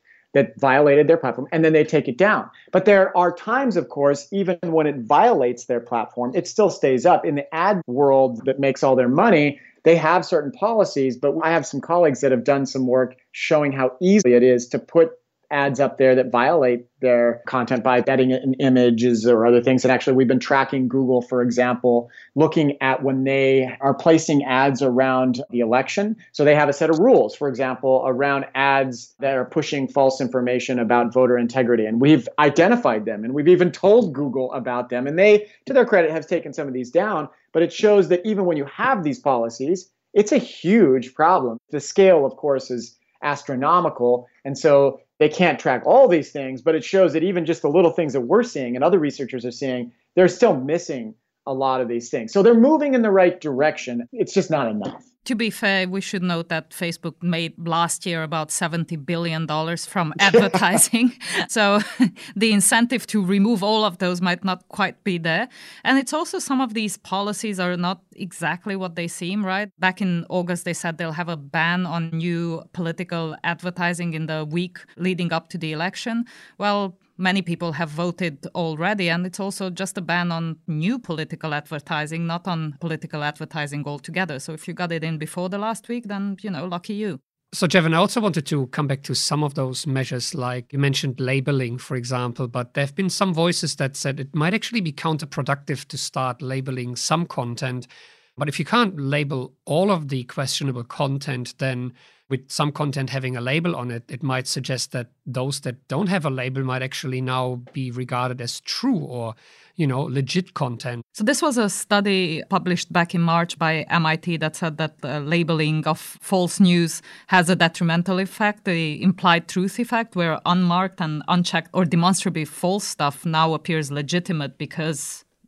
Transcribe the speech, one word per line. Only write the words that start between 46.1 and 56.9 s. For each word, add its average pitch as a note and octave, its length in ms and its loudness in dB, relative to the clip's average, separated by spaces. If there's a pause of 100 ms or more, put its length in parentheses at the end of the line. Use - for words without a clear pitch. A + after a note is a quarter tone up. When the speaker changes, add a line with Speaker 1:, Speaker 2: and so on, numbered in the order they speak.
Speaker 1:
things, C3 300 -8
but D#3+ 120 2
it D#3 100 -2
shows F#3 300 4
that D#3 100 0
even F3+ 220 0
just D#3+ 160 -2
the D3 80 0
little E3 220 6
things D#3 220 -2
that C3 80 -2
we're E3+ 220 2
seeing C3 320 -6
and C3 80 0
other F3+ 160 4
researchers C3+ 460 -4
are B2 60 -6
seeing, B2 400 -6 (240)
they're F3+ 120 8
still F3+ 280 2
missing C3+ 580 -6 (320)
a C#3 80 -6
lot C3 280 -2
of A#2+ 60 -4
these A#2+ 220 -6
things. A2+ 240 -6
So G3 80 4
they're A3+ 120 8
moving C#4 400 4
in A#3+ 100 2
the G#3+ 80 2
right F#3 280 4
direction. C3+ 720 -4
It's A3 220 -6
just F#3+ 160 0
not C#3 200 0
enough. G#2 340 -8 (220)
Speaker 2:
To B3+ 100 -4
be A3 160 -2
fair, G3 360 0
we F#3+ 140 -6
should F#3+ 220 -6
note E3+ 260 -4
that D#3+ 220 -6
Facebook E3+ 500 -8